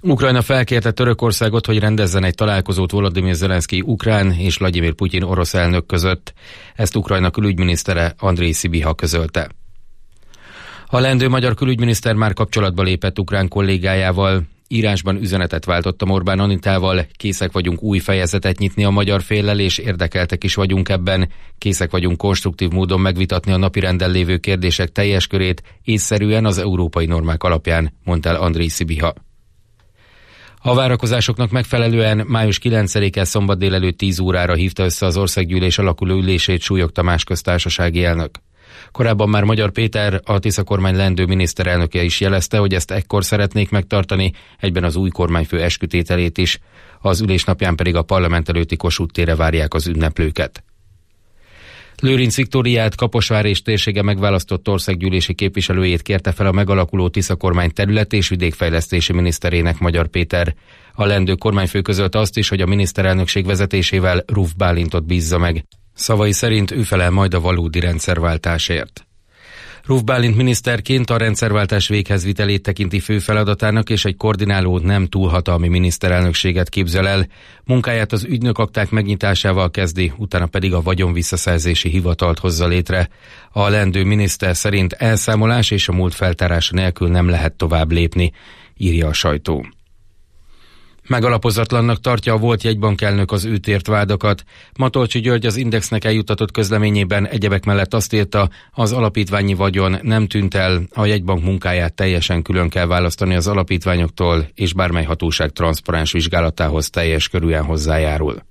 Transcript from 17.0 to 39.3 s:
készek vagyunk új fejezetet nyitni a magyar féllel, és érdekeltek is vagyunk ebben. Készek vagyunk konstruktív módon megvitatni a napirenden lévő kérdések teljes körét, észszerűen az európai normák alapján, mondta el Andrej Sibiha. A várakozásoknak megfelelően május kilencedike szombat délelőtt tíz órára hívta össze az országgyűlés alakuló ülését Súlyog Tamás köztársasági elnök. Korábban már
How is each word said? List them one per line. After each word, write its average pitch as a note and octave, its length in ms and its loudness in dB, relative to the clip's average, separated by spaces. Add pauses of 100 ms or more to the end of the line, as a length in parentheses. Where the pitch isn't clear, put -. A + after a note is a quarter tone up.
készek F#2 360 -4
vagyunk F2 300 -2
új G2+ 160 0
fejezetet F#2+ 600 0
nyitni G2+ 260 0
a G2+ 60 4
magyar G2 320 2
féllel, G#2 360 0
és F#2+ 200 0
érdekeltek F2+ 680 -2
is F#2+ 100 -2
vagyunk F#2+ 340 0
ebben. F#2 400 0 (300)
Készek F#2 320 -2
vagyunk F2 260 0
konstruktív F#2 540 -2
módon F#2 300 2
megvitatni F#2+ 520 0
a F#2 40 4
napirenden F#2 540 0
lévő F2+ 260 2
kérdések F2+ 560 0
teljes G2+ 340 0
körét, F#2 360 -2 (200)
észszerűen G#2+ 640 0
az G2 140 2
európai F2 480 0
normák E2 360 0
alapján, E2 500 0 (120)
mondta E2+ 240 0
el E2+ 80 0
Andrej E2 320 0
Sibiha. D#2+ 460 -2 (1500)
A B2 120 2
várakozásoknak B2 760 0
megfelelően A2+ 760 2
május A2 320 0
kilencedike G2+ 640 0
szombat G2 340 0
délelőtt F#2 400 0
tíz F#2+ 220 0
órára F2+ 340 2
hívta F2+ 300 0
össze F2+ 220 0
az E2+ 100 0
országgyűlés F2+ 600 0
alakuló F#2 380 0
ülését F#2 440 0
Súlyog F2+ 320 0
Tamás E2+ 320 0
köztársasági F2 800 0
elnök. E2 340 -2 (540)
Korábban G#2+ 360 2
már G#2 160 2